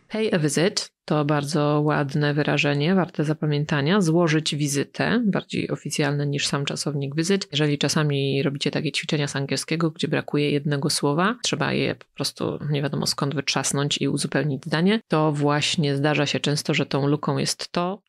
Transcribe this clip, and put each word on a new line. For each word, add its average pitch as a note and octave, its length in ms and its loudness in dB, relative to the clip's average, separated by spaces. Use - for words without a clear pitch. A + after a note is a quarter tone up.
Pay G#3+ 260 -2
a F#3 40 2
visit D3 540 0
to D3+ 200 2
bardzo D3 560 2
ładne D3 540 0
wyrażenie, D3 600 2
warte E3+ 300 2
zapamiętania. D3+ 760 2
Złożyć D#3+ 560 2
wizytę, C#3+ 680 0
bardziej - 440 -2
oficjalne D3 560 -2
niż C#3+ 200 0
sam C#3+ 180 -2
czasownik C#3 500 -4
visit. F#3+ 380 0
Jeżeli D3 260 2
czasami C#3 640 2
robicie C#3+ 280 -2
takie C#3+ 220 -2
ćwiczenia D3 360 -2
z - 80 -8
angielskiego, D#3 540 -2
gdzie - 180 -4
brakuje D3 420 0
jednego D3 400 0
słowa, E3+ 520 0
trzeba C#3 300 -2
je C3 220 0
po - 100 -14
prostu - 440 -4
nie C#3+ 120 0
wiadomo C#3+ 240 -2
skąd C#3+ 280 -2
wytrzasnąć C#3+ 680 -2
i C#3 80 0
uzupełnić C#3+ 560 -2
zdanie, F3 440 0
to D#3 240 2
właśnie D3 640 0
zdarza C#3+ 300 2
się - 140 -2
często, D3+ 340 0
że C#3+ 120 0
tą C#3+ 200 0
luką D3 320 0
jest - 340 -4
to, F3+ 360 -4